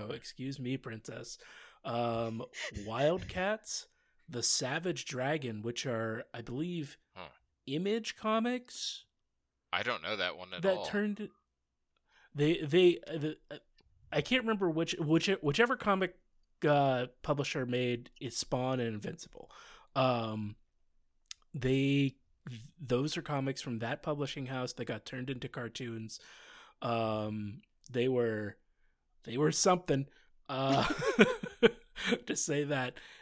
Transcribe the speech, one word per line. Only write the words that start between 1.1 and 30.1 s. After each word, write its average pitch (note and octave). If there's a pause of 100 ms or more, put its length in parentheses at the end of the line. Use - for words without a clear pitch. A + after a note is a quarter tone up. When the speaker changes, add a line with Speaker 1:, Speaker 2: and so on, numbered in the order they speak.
Speaker 2:
Um, A#2 (420)
Wildcats, F3+ (400)
The A#2+
Savage D#3
Dragon, C3
which A#2
are, A2+
I A#2
believe, D3+ (180)
Speaker 1:
Huh. F2+ (360)
Speaker 2:
Image G3
Comics A#3 (680)
Speaker 1:
I F2+
don't A2
know G#2
that F2+
one F#2
at F2+
Speaker 2:
that F#3+
Speaker 1:
all. -
Speaker 2:
turned, G#3 (1080)
they, D3+
they, E3+
uh, E3
the, D#3 (120)
uh, - (560)
I D3+
can't B3
remember G#3
which, D#3+
which, D#3+ (140)
whichever A#3
comic, F#3+ (520)
uh, C#3 (160)
publisher C#3
made B2 (100)
is A2+
Spawn C3
and A#2
Invincible. - (460)
Um, A2+ (1000)
they, C3+ (680)
those C3
are E3+
comics C#3
from A#2
that A#2+
publishing C#3+
house B2+
that A#2+
got A2
turned B2+
into B2
cartoons. A2+ (640)
Um, G#2+ (280)
they B2
were, A2 (680)
they A2+
were D#3
something, F3 (420)